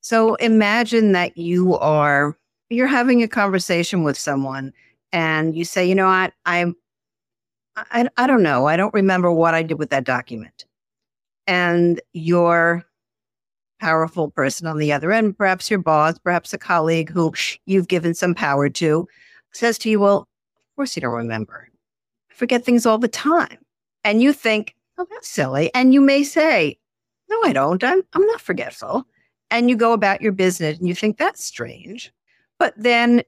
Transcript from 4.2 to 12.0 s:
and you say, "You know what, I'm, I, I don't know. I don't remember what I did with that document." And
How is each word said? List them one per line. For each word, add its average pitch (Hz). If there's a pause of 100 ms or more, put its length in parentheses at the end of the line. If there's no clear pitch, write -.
and 160
you 165
say, 180
"You 185
know 190
what, 185 (120)
I'm, 175 (1000)
I, 240
I 247
don't 254
know. 139
I 160
don't 196
remember 185
what 165
I 165
did 160
with 143
that 135
document." 123 (800)
And 175 (140)